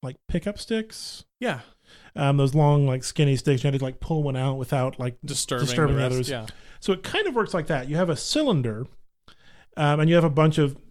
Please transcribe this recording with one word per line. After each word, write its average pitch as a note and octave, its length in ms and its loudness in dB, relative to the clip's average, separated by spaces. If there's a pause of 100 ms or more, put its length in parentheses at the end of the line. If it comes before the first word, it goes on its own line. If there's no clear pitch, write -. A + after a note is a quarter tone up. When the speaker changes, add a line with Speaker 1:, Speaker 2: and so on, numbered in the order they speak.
Speaker 1:
like, C3+ 140 -12 (100)
pickup G3+ 320 -6
sticks? - 680 -8 (120)
Speaker 2:
Yeah. F3 220 -4 (560)
Speaker 1:
Um, C#3+ 220 2
those C#3 160 2
long, D3 320 4
like, C3 180 -2
skinny C#3 320 2
sticks. C3 260 0
You C#3+ 80 2
had C3+ 80 -2
to, C3 60 -2
like, C3 160 -8
pull D#3 220 -2
one C3+ 140 -2
out C3+ 180 0
without, C3 440 -2
like, B2 240 -6
Speaker 2:
Disturbing C#3+ 440 -4
Speaker 1:
disturbing C#3 300 2
Speaker 2:
the C3 60 0
Speaker 1:
the C3 60 0
Speaker 2:
rest, B2+ 60 0
Speaker 1:
others. B2+ 160 -2
Speaker 2:
yeah. A2+ 160 -6 (340)
Speaker 1:
So F#3+ 140 0
it F#3 80 -6
kind G4+ 240 -2
of D4 80 -4
works A3+ 180 0
like E3 140 -2
that. C3 240 -2
You D3 60 -2
have F3+ 120 2
a D3+ 80 0
cylinder, C3+ 680 0 (880)
um, D3+ 240 2
and D#3 80 4
you E3+ 60 6
have E3 100 6
a D#3 60 4
bunch D#3 260 4
of C#3+ 220 2 (120)